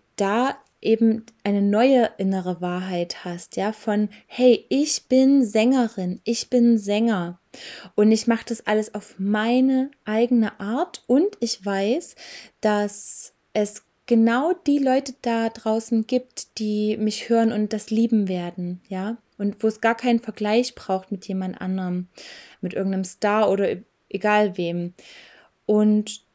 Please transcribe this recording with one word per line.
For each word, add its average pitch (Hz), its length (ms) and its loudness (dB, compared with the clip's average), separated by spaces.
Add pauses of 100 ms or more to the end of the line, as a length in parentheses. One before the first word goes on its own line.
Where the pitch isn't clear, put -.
(160)
da 220 400 0 (240)
eben 220 460 2 (180)
eine 202 180 0
neue 226 560 4
innere 185 420 -2
Wahrheit 180 640 -6
hast, 175 320 -12
ja, 196 160 -2
von, 208 360 -2 (180)
„Hey, 247 420 4
ich 285 400 -2
bin 262 360 6
Sängerin, 220 800 0
ich - 260 -6
bin 240 280 6
Sänger 202 600 0 (560)
und 208 160 4
ich 220 160 2
mach 226 160 0
das - 240 -8
alles 214 280 -2
auf - 240 -14
meine 247 720 0 (140)
eigene 226 540 0
Art 240 480 -6
und 339 320 2
ich 220 260 -6
weiß, 202 520 -2 (440)
dass - 720 -2 (200)
es 208 320 -4 (220)
genau 240 480 2 (120)
die 285 120 2
Leute 269 440 0
da 226 280 -2
draußen 226 580 -2
gibt, - 500 -6
die 208 380 -2
mich - 320 -4
hören 226 240 4
und 208 200 -2
das 214 180 -6
lieben 220 360 2
werden, 180 640 -6
ja, 196 300 -6 (200)
und 202 240 -4
wo 226 60 2
es 220 120 -4
gar 226 160 2
keinen 240 240 0
Vergleich 220 540 -2
braucht - 380 -6
mit 190 160 -10
jemand 190 320 -6
anderem, 185 480 -4 (520)
mit 180 140 -6
irgendeinem 190 300 -2
Star 208 460 0
oder 196 200 0
e-, 180 120 -6 (260)
egal 208 480 0
wem.“ 175 380 -4 (720)
Und 214 580 2 (100)